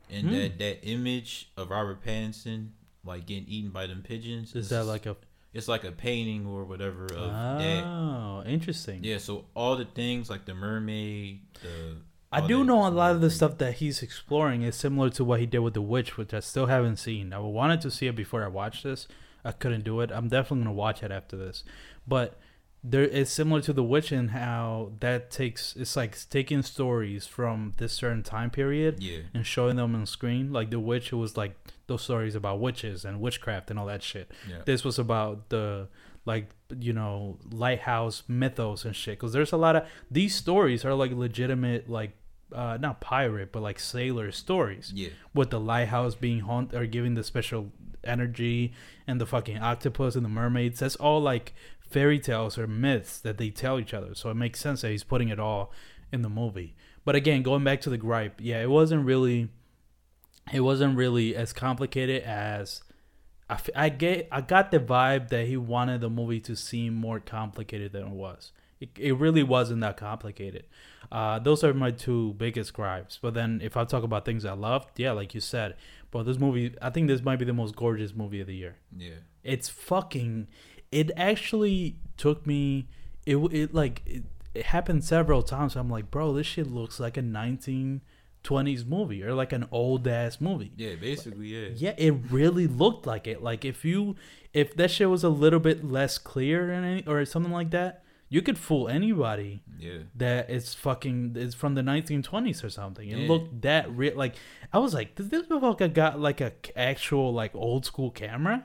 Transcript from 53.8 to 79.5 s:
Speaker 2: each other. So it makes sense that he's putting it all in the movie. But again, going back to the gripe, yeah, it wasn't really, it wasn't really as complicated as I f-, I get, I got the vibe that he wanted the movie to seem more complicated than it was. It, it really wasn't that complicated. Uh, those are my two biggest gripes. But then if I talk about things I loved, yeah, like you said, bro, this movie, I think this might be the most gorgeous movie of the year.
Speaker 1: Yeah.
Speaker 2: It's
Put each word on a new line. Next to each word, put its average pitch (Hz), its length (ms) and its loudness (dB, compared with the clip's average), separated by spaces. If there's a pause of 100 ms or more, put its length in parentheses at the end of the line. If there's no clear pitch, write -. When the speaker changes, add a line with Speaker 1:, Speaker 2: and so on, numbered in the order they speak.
Speaker 2:
each 104 120 -6
other. 95 220 -8
So 113 160 -6
it 110 40 -2
makes 117 260 -2
sense 143 220 -2
that 113 80 -2
he's 104 120 -2
putting 123 260 0
it 107 120 -4
all 107 320 -2 (400)
in 123 100 -2
the 110 60 -2
movie. 104 480 -4 (280)
But 143 120 4
again, 139 260 6
going 139 220 4
back 139 180 4
to 143 80 -2
the 120 80 0
gripe, 110 420 -2
yeah, 113 220 -2
it 123 80 2
wasn't 156 340 8
really, 127 440 4 (1040)
it 135 80 2
wasn't 135 360 4
really 120 400 4
as 117 160 -4
complicated 131 720 -2
as 104 600 -6 (640)
I 113 60 -2
f-, - 200 -6
I 151 140 4
get, 165 420 0
I 135 100 -2
got 190 300 6
the 165 100 8
vibe 127 480 4
that 117 180 0
he 127 100 -2
wanted 123 440 0
the 117 100 -2
movie 117 300 -2
to 113 160 -8
seem 117 380 -4
more 113 260 -2
complicated 107 720 -8
than 98 120 -6
it 101 60 -8
was. 95 420 -12 (280)
It, 127 160 -14
it 143 160 2
really 156 300 6
wasn't 123 400 4
that 104 140 -2
complicated. 104 680 -10 (480)
Uh, 110 280 0
those 147 240 4
are 143 100 6
my 131 160 2
two 117 440 0
biggest 113 380 -4
gripes. 92 480 -6
But 117 140 -2
then 113 280 0
if 110 140 -4
I 117 80 2
talk 117 200 0
about 110 200 -2
things 110 200 -2
I 95 80 -4
loved, 110 440 -2
yeah, 127 160 0
like 101 220 -6
you 110 60 -4
said, 107 340 -4 (360)
bro, 117 120 -4
this 127 160 0
movie, 123 420 2
I 127 100 -4
think 160 180 2
this 127 140 4
might 131 160 2
be 123 60 0
the 123 80 0
most 110 240 0
gorgeous 107 380 0
movie 104 260 -6
of 92 60 -8
the 95 80 -8
year. 90 220 -10 (200)
Speaker 1:
Yeah. 87 200 -14 (280)
Speaker 2:
It's 131 240 -4